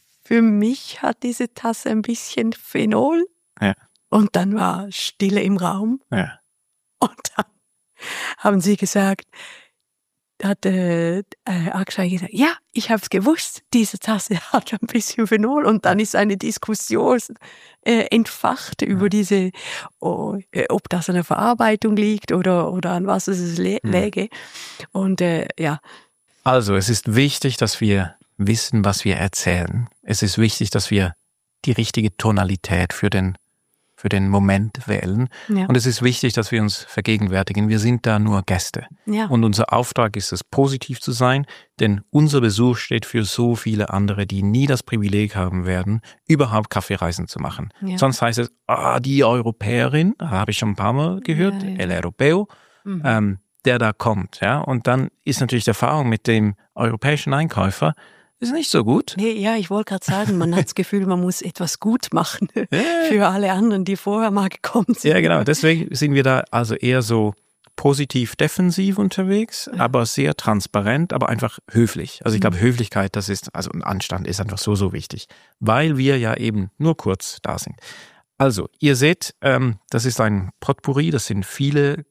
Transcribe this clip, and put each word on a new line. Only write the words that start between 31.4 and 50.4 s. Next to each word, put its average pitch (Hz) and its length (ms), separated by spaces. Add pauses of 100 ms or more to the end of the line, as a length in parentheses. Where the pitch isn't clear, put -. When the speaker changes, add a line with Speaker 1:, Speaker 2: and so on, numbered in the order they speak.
Speaker 2:
die 131 60
richtige 110 440
Tonalität 95 800
für - 160
den, 92 260 (600)
für - 140
den 98 200
Moment 98 580
wählen. 101 400 (220)
Speaker 1:
Ja. 190 160
Speaker 2:
Und 127 100
es 123 120
ist 120 160
wichtig, 123 300
dass 110 180
wir 113 100
uns 104 160
vergegenwärtigen, 101 880
wir 110 120
sind 117 260
da 107 140
nur 104 240
Gäste. - 420 (220)
Speaker 1:
Ja. 214 180
Speaker 2:
Und 123 180
unser 110 300
Auftrag 120 420
ist 98 160
es, 95 120
positiv 135 580
zu - 100
sein, 127 360 (320)
denn 104 220 (100)
unser 147 280
Besuch 117 380
steht 117 280
für 113 200
so 120 300
viele 107 340
andere, 101 380
die 98 160
nie 117 240
das 131 160
Privileg 101 520
haben 92 300
werden, 95 360 (260)
überhaupt 117 420
Kaffeereisen 87 580
zu - 120
machen. - 420
Speaker 1:
Ja. 185 160
Speaker 2:
Sonst 135 240
heißt 117 160
es, 120 140 (160)
„Ah, 123 320
die 135 260
Europäerin“, 120 960
habe 110 300